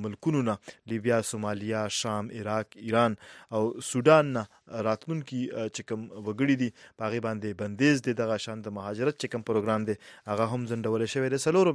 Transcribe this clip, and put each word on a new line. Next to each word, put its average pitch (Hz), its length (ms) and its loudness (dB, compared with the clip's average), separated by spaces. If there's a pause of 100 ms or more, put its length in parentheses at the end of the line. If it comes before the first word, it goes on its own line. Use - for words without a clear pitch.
ملکونو 139 360 0
نه، 113 140 2 (360)
لیبیا، 113 300 2
سومالیا، 107 680 -4
شام، 107 420 -4 (100)
عراق، 107 460 -4
ایران 113 300 4 (360)
او 110 120 2 (260)
سودان 147 480 6
نه 110 60 -2 (440)
راتلونکي، 131 540 -2 (120)
آه، 113 220 -4
چې - 140 -8
کوم 110 120 -4 (240)
وګړي 131 360 2
دي، 120 80 2 (280)
په 113 100 -6
هغې 117 200 -2
باندې 107 220 -4 (140)
بندیز 123 420 4
دی. 123 80 0
دغه 110 320 0
شان 110 160 -8
د 101 160 -8
مهاجرت 104 440 -2
چې 127 100 -4
کوم 113 180 -4
پروګرام 110 400 2
دی، 104 60 -2 (320)
هغه 107 260 0
هم 123 120 -4
ځنډولی 113 500 -2
شوی 131 140 0
دی. 135 160 0
څلورو 170 300 4